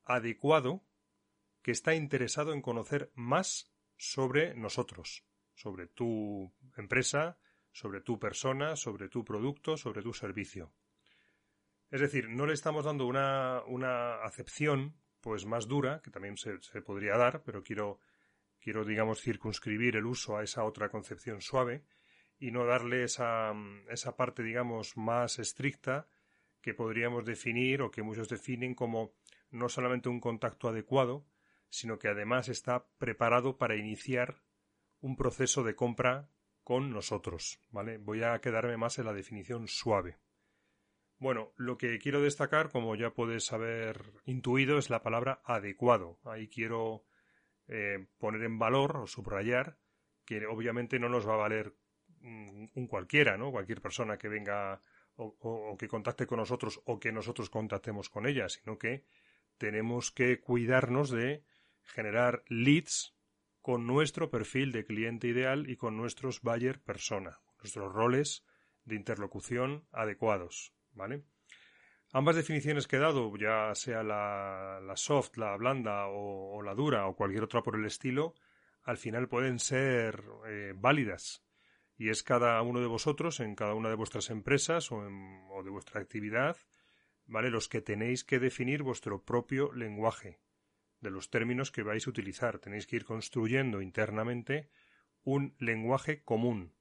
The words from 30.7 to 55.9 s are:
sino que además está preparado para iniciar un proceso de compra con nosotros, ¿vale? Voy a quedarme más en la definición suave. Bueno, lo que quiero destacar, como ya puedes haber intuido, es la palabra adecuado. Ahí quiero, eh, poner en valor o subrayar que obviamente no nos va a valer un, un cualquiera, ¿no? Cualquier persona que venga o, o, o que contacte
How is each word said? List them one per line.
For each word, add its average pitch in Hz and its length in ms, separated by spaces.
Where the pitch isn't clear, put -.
sino 113 320
que 107 80
además 107 400
está 123 400
preparado 123 600
para 110 180
iniciar 113 680
un 131 160
proceso 127 460
de 110 120
compra 123 540
con 131 280
nosotros, 101 680
¿vale? 107 280
Voy 107 260
a 117 160
quedarme 117 380
más 117 200
en 123 80
la 107 80
definición 104 540
suave. 95 520
Bueno, 120 360
lo 123 240
que 117 180
quiero 143 240
destacar, 147 480
como 113 260
ya 117 140
puedes 117 420
haber 113 640
intuido, 131 520
es 131 140
la 113 100
palabra 120 440
adecuado. 101 800
Ahí 110 220
quiero, 113 580
eh, 101 400
poner 110 240
en 113 160
valor 139 380
o 110 100
subrayar 113 720
que 107 200
obviamente 117 540
no 120 100
nos 117 180
va 110 60
a 110 40
valer 107 380
un, 107 540
un 123 120
cualquiera, 110 480
¿no? 123 140
Cualquier 107 320
persona 107 380
que 107 80
venga 101 520
o, 110 240
o, 110 320
o 98 40
que 107 120
contacte 113 400